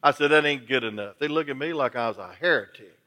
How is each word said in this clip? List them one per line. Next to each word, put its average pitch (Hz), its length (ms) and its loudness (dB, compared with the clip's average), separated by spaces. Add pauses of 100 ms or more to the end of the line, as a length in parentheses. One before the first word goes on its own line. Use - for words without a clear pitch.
I 143 60 6
said, 147 200 2
"That 151 140 6
ain't 135 220 -2
good 127 160 0
enough." 104 360 -8
They 147 100 -4
look 151 180 -2
at 139 80 -6
me 147 160 -6
like 131 240 -2
I 117 140 -2
was 101 80 -8
a 92 160 -14
heretic. 110 720 -2